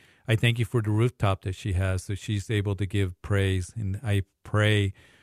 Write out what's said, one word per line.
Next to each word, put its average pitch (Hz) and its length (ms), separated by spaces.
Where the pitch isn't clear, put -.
I 113 100
thank 117 220
you 117 60
for 117 180
the 107 80
rooftop 107 520
that 95 120
she - 180
has, 92 320
so 104 100
she's 101 360
able 104 260
to 101 80
give 95 380
praise. 95 540
And 101 280
I 101 180
pray 104 480